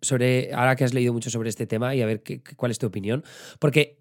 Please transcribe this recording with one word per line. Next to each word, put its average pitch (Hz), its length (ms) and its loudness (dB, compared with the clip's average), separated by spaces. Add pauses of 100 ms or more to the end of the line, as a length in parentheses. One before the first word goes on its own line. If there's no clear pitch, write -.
sobre, 127 540 0
ahora 127 220 4
que 135 80 2
has 123 100 2
leído 123 180 2
mucho 117 160 -4
sobre 113 220 -4
este 107 160 -6
tema 123 280 -2
y 131 60 0
a 110 60 2
ver 110 160 -2
qué, 127 200 -12
qué, - 140 -20
cuál 123 140 -2
es 107 80 -4
tu 123 80 -4
opinión. 107 360 -2 (360)
Porque 147 420 2